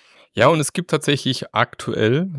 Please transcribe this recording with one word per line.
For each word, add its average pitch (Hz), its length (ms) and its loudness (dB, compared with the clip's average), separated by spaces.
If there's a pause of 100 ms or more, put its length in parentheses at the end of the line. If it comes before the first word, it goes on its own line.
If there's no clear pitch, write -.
(320)
Ja, 113 160 4
und 160 120 4
es 143 140 -4
gibt - 180 -8
tatsächlich 143 640 -2
aktuell, 117 840 0